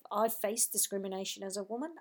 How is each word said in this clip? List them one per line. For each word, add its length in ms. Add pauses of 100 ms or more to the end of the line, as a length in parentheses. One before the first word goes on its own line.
(120)
I've 220
faced 380
discrimination 720
as 140
a 60
woman. 380